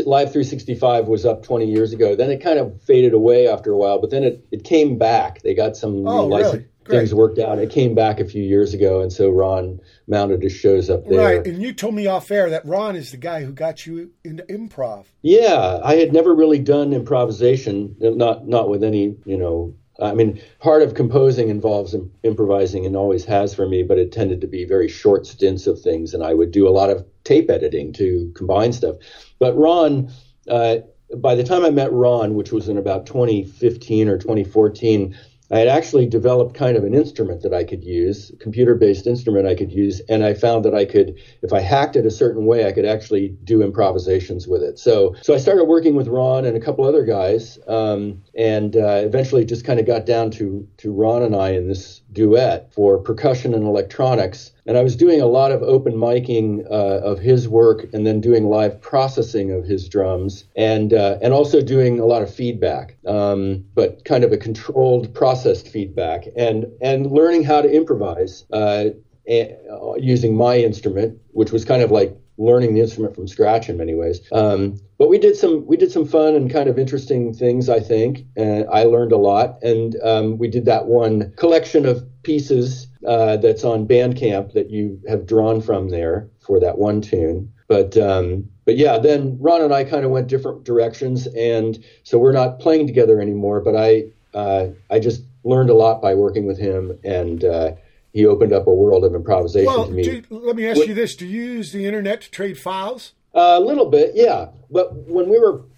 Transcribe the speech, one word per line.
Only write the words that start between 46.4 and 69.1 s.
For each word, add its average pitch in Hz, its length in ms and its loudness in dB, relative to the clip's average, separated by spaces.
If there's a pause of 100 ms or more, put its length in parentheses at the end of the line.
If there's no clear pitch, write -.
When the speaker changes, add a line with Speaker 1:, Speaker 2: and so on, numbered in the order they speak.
Speaker 1:
and 113 120 -2
a 113 40 -6
couple 139 240 -2
other 147 180 2
guys, 107 640 -2
um, 104 560 -4 (120)
and, 107 400 0
uh, 104 280 2
eventually 127 420 0
just 113 200 -8
kinda 117 180 0
got - 240 -2
down 117 240 0
to, 104 360 -8 (100)
to 107 140 -8
Ron 110 300 0
and 110 140 0
I 95 160 0
in 92 160 -4
this - 340 -10 (120)
duet 107 600 2
for 101 240 2
percussion 127 560 -2
and 110 100 -2
electronics. 104 880 -2 (140)
And 117 120 0
I 123 60 4
was 127 120 0
doing 170 240 4
a 127 60 2
lot 131 260 2
of 120 100 -2
open 131 340 0
micing, 117 760 -2
uh, 98 320 -2
of 101 160 -4
his 120 300 0
work 113 420 4
and 107 160 -2
then 110 140 0
doing 113 240 2
live 107 340 0
processing 117 720 -4
of 90 140 -6
his 92 240 -6
drums 95 560 -4 (100)
and, 107 380 0
uh, 101 280 2
and 123 120 2
also 143 260 4
doing 127 400 0
a 113 60 0
lot 117 160 2
of 101 120 -8
feedback, 101 640 -6 (100)
um, 98 600 -2 (100)
but - 300 -2
kind 127 180 0
of 113 80 4
a 107 60 0
controlled, 120 760 -2
processed - 540 0
feedback 92 600 -8 (100)
and, 113 300 -2 (140)
and 135 300 -2
learning 160 320 4
how 147 180 2
to 147 80 4
improvise, 101 840 -2
uh, 104 320 0 (420)